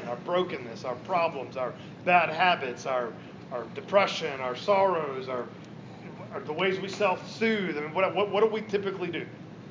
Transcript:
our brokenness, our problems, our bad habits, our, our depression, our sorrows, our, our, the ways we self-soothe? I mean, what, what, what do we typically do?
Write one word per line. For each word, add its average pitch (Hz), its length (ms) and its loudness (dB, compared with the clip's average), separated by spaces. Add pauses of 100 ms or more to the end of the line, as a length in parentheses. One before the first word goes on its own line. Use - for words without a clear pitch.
our 120 100 -4
brokenness, 147 680 -2
our 127 100 -2
problems, 143 640 0
our 123 160 -2 (320)
bad 175 240 8
habits, 156 560 2
our, 123 260 0 (400)
our 120 120 -4 (100)
depression, 165 680 0
our 127 140 -2
sorrows, 156 760 2
our, 123 160 -2 (880)
our, 147 80 -6
the 143 120 -6
ways 185 260 2
we 190 100 -6
self-soothe? 196 880 2
I 147 40 -2
mean, 156 120 -6
what, 180 200 4
what, 202 180 2
what 202 120 4
do 226 40 8
we 214 140 0
typically 190 460 -2
do? 156 180 -4 (460)